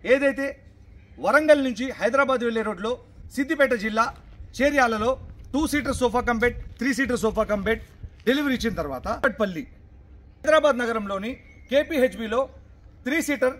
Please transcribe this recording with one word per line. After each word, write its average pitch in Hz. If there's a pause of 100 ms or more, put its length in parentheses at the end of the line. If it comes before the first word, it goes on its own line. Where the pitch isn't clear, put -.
(140)
ఏదైతే 277 (800)
వరంగల్ 294
నుంచి 240 (140)
హైదరాబాద్ 262
వెళ్లే 226
రోడ్లో 214 (440)
సిద్దిపేట 277 (120)
జిల్లా 220 (540)
చేర్యాలలో 247 (420)
టూ 277 (120)
సీటర్ 277
సోఫా 247
కమ్ 226
బెడ్, 240 (220)
త్రీ 247
సీటర్ 240
సోఫా 214
కమ్ 202
బెడ్ 226 (440)
డెలివరీ 269
ఇచ్చిన 214
తర్వాత, 143 (140)
కూకట్పల్లి 208 (800)
హైదరాబాద్ 302
నగరంలోని 208 (400)
కేపీహెచ్బిలో 247 (640)
త్రీ 294 (100)
సీటర్ 262